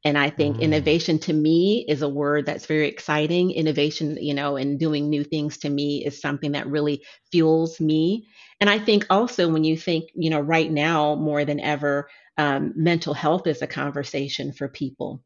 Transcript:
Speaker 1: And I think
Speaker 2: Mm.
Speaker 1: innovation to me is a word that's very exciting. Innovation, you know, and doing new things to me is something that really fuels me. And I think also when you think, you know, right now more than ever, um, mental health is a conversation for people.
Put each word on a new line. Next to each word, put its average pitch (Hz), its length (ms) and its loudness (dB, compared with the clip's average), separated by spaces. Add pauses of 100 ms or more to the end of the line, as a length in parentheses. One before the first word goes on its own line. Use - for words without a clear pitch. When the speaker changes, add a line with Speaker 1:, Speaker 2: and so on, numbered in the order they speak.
Speaker 1:
And 147 120 2
I 143 120 4
think 147 280 0
Speaker 2:
Mm. 113 40 -2
Speaker 1:
innovation 156 580 2
to 160 140 -4
me 170 540 2
is 147 140 -2
a 147 80 -2
word 143 360 -2
that's 151 200 -6
very 151 240 0
exciting. 160 600 0
Innovation, 151 680 0
you 143 140 -4
know, 143 240 -2
and 139 200 -2
doing 147 320 0
new 147 140 0
things 151 360 -4
to 147 100 -4
me 143 340 -2
is 143 160 -6
something 143 340 -4
that 143 140 -4
really 147 360 -2 (280)
fuels 160 480 2
me. 160 480 2 (320)
And 202 100 4
I 208 100 4
think 208 300 4
also 196 380 2
when 160 160 2
you 160 140 2
think, 160 360 -2
you 160 160 -2
know, 151 120 0
right 160 280 2
now 151 460 2
more 151 300 0
than 147 160 -2
ever, 143 480 -2 (280)
um, 143 380 0
mental 165 380 2
health 165 340 0
is 147 140 -2
a 143 60 -6
conversation 139 840 -6
for 139 160 -8
people. - 580 -8